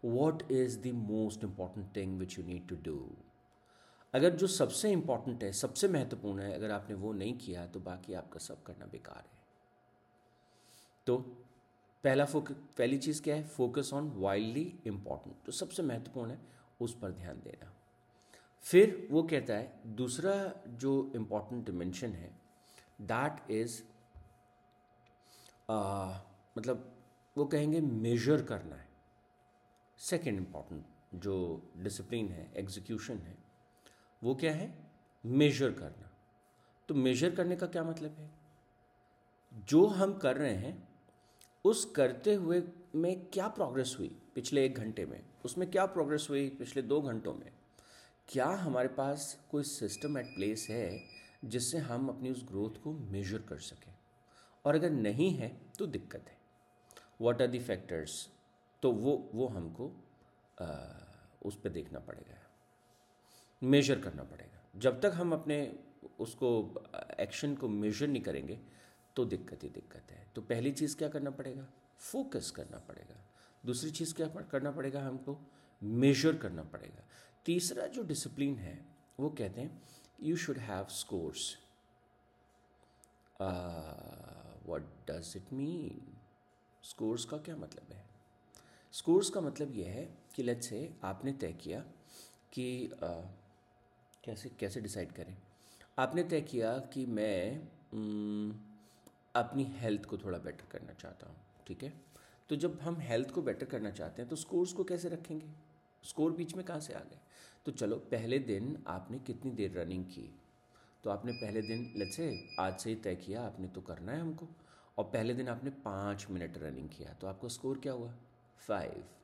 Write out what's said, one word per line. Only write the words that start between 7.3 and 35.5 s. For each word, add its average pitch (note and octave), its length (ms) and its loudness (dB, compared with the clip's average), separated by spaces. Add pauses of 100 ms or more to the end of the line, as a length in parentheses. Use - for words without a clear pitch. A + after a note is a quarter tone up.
किया F2 280 -8
तो F#2 140 -10
बाकी F2+ 340 -8
आपका - 240 -10
सब - 240 -10
करना - 240 -14
बेकार - 300 -14
है। - 240 -20 (1700)
तो B2+ 380 0 (600)
पहला C#3 200 6
फोक-, C#3+ 280 0
पहली C3 460 2
चीज़ D3+ 240 0
क्या D3 140 2
है? D3+ 140 -4
Focus B2 240 2
on C#3 200 0
wildly A#2 920 0
important, G2 420 -4
जो - 260 -10
सबसे - 300 -4
महत्वपूर्ण A#2+ 480 -2
है C3 80 -8 (420)
उस A#2 180 -2
पर F#2+ 120 -4
ध्यान F2+ 260 -8
देना। - 400 -14 (840)
फिर - 480 10
वो D#3 120 8
कहता D3 320 2
है A#2+ 320 -4
दूसरा D3 680 0 (140)
जो C3+ 480 2
important G#2+ 500 -2
dimension F2+ 460 -2
है, E2+ 260 -10 (640)
that C3+ 480 -2
is, A2+ 200 2 (2000)
uh, G2 480 0 (400)
मतलब A#2+ 360 -2 (420)
वो C#3+ 80 4
कहेंगे D3+ 360 4
measure A#2+ 640 6
करना E2+ 340 -6
है। - 120 -18 (1080)
Second E3 300 0
important F2+ 560 -4 (300)
जो F2+ 480 0 (140)
discipline G2+ 520 -4
है, E2+ 280 -8
execution G2+ 640 -6
है, E2+ 200 -12 (840)
वो B2+ 100 4
क्या D#3 200 2
है? - 360 -6 (360)
Measure C3 460 6